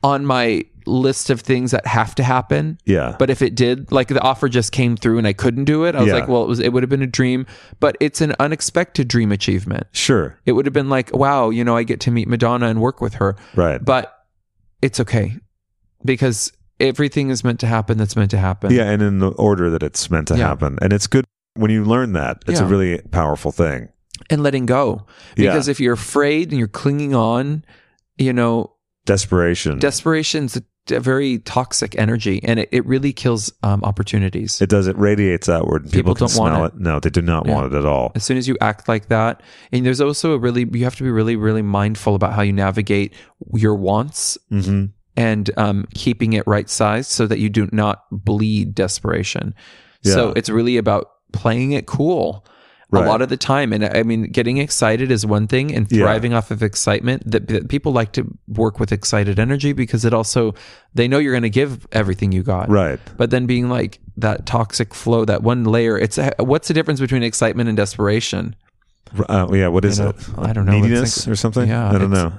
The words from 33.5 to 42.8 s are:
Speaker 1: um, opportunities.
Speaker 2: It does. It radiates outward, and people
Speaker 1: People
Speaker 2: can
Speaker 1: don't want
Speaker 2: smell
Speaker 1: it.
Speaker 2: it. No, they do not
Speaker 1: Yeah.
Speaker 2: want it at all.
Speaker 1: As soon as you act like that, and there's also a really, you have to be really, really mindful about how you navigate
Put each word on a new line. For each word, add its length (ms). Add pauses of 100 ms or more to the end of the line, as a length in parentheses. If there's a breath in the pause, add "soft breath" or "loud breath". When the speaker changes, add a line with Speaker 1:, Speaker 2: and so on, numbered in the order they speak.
Speaker 1:
um, 220
opportunities. 800
Speaker 2:
It 80
does. 160
It 100
radiates 520
outward, 340
and 100
people 220
Speaker 1:
People 140
Speaker 2:
can 60
Speaker 1:
don't 60
want 140
Speaker 2:
smell 120
Speaker 1:
it. 80
Speaker 2:
it. 60
No, 200
they 100
do 120
not 240
Speaker 1:
Yeah. 80
Speaker 2:
want 180
it 40
at 80
all. 300
Speaker 1:
As 100
soon 140
as 100
you 140
act 260
like 200
that, 340 (300 loud breath)
and 120
there's 160
also 320
a 60
really, 340
you 120
have 120
to 80
be 60
really, 260
really 260
mindful 520
about 180
how 100
you 100
navigate 600 (400 loud breath)